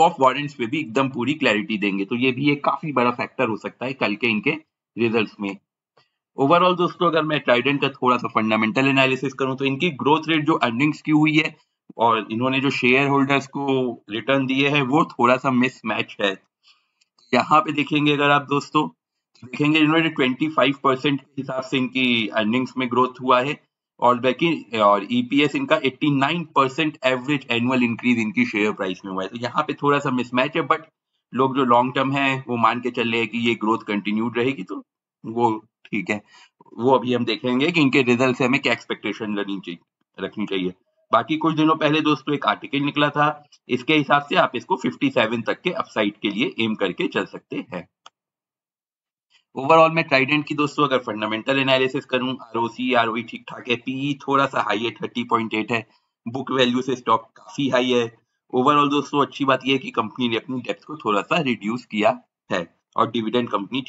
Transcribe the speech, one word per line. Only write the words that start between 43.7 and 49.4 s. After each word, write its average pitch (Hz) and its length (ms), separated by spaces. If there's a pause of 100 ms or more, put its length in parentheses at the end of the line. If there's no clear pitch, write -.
हिसाब 143 340
से 190 80
आप 156 180
इसको - 220
फिफ्टी - 340
सेवन 117 320
तक - 180
के - 120
upside - 500
के 107 80
लिए 104 300
एम 113 140
करके 98 320
चल 101 200
सकते - 460
हैं। 90 140 (1700)